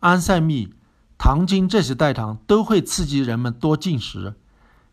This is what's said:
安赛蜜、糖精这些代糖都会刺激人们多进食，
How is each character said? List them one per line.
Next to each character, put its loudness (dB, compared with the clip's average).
安 4
赛 2
蜜、 -2
糖 2
精 0
这 2
些 0
代 2
糖 -6
都 4
会 2
刺 -6
激 -2
人 -2
们 -4
多 0
进 -2
食， -10